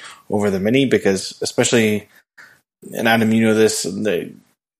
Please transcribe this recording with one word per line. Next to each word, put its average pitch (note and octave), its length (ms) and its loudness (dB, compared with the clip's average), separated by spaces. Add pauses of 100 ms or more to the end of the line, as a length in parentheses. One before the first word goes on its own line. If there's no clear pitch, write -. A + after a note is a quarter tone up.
(280)
over G#2 220 -2
the F#2+ 100 -2
Mini, B2 240 0
because G#2 560 -2
especially, G#3 720 0 (800)
and - 160 -2
Adam, A2+ 240 2
you A2+ 140 4
know A2 80 4
this, A2 300 2
the, G2 460 -4 (500)